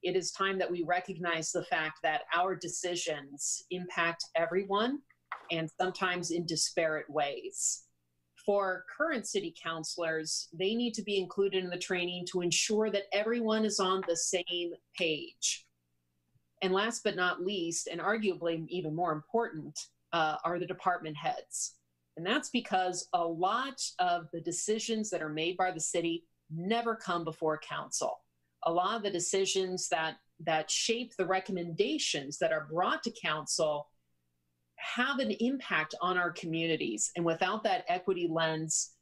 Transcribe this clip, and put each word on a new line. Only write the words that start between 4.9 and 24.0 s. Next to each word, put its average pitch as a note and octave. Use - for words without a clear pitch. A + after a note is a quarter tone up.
and D#3+
sometimes F3+
in E3+
disparate D#3+
ways. C#3+
For G3
current D4
city G3
councilors, D#3+
they F#3+
need A#3
to A3+
be G3+
included F#3+
in F3
the F3+
training F3+
to F3+
ensure G#3
that G3+
everyone A3
is G#3
on F#3+
the E3+
same F3
page. -
And F#3
last A3
but G3
not F3+
least, F3
and F3
arguably E3+
even D#3
more F3
important, D#3
uh, D#3
are F3
the F3+
department E3+
heads. -
And E3
that's B3
because F#3
a F3
lot G#3
of F3